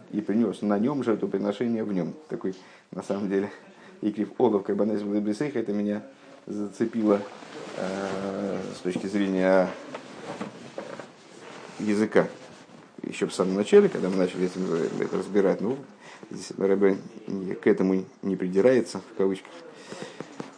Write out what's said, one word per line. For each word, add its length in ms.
И 100
принес 400
на 180
нем 240
жертвоприношение 800
в 100
нем. 200
Такой, 260
на 120
самом 260
деле, 200
Икрив 360
Олов 260
карбонейсов 440
бесейхей, 540
это 100
меня 320
зацепило, 760
э, 800
с 40
точки 280
зрения 640
языка. 480
Еще 260
в 60
самом 220
начале, 340
когда 200
мы 80
начали 280
этим, 240
э, 340
это 140
разбирать, 440
ну, 160
здесь 280
Ребе 400
не, 280
к 100
этому 380
не 140
придирается, 640
в 180
кавычках, 340